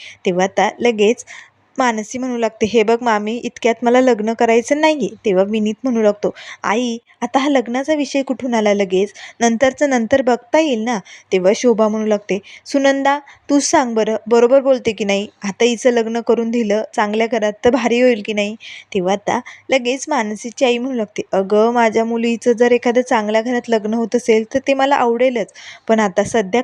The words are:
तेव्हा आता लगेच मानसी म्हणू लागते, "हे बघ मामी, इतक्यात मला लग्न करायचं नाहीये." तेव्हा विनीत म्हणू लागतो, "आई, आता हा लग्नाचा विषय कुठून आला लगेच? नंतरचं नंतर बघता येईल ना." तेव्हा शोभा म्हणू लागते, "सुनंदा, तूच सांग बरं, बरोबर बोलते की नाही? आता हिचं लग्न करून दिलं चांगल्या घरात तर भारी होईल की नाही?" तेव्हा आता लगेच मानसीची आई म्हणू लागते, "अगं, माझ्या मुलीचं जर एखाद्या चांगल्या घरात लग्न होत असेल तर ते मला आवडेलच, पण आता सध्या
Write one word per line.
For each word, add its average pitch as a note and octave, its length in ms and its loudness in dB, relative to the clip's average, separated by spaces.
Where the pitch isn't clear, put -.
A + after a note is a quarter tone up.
तेव्हा F#3 180 0
आता G3 260 0
लगेच A3 440 0
मानसी A#3 400 -2
म्हणू B3+ 200 -6
लागते, A3 280 -2
"हे A3 160 2
बघ A#3 200 2
मामी, G#3+ 340 -2
इतक्यात A#3 460 -2
मला A#3+ 180 4
लग्न A3+ 320 2
करायचं A#3 480 0
नाहीये." D#4 280 0
तेव्हा F#3+ 200 2
विनीत G#3+ 380 -2
म्हणू A#3 200 0
लागतो, G#3 280 0
"आई, A#3 340 -2
आता B3+ 160 -2
हा C4+ 100 0
लग्नाचा C4+ 460 -2
विषय C#4 280 -2
कुठून C4 320 -6
आला G#3 200 2
लगेच? G3 380 -2
नंतरचं C4 500 2
नंतर B3+ 320 2
बघता A#3+ 380 0
येईल B3+ 240 0
ना." A#3 140 -2
तेव्हा F#3 240 4
शोभा A3 320 2
म्हणू A3 180 -4
लागते, G3+ 320 -2
"सुनंदा, C#4 520 0
तूच C#4+ 140 2
सांग B3+ 300 0
बरं, A3 220 0
बरोबर A#3+ 340 4
बोलते B3 320 2
की G3+ 120 -6
नाही? G3+ 220 0
आता G3+ 200 -2
हिचं A#3+ 260 2
लग्न A#3 300 0
करून A3+ 300 0
दिलं A3 320 0
चांगल्या A3 340 0
घरात G#3+ 240 -2
तर B3 60 4
भारी A#3 300 2
होईल A#3+ 260 2
की A3 60 -6
नाही?" G#3 220 -4
तेव्हा F#3 180 0
आता G#3 280 -2
लगेच C4 380 -2
मानसीची A3+ 560 -4
आई A#3+ 140 2
म्हणू B3+ 180 -6
लागते, G#3+ 260 -6
"अगं, G#3 400 2
माझ्या A3+ 320 2
मुलीचं A#3 480 -2
जर A#3+ 200 2
एखाद्या B3 340 2
चांगल्या A3 360 0
घरात A#3+ 280 -4
लग्न G#3+ 240 -2
होत A#3 220 -2
असेल A3+ 280 2
तर C4+ 40 -2
ते C#4 60 2
मला C4+ 220 2
आवडेलच, A#3+ 560 0
पण A3 120 2
आता G3+ 260 0
सध्या A3+ 380 0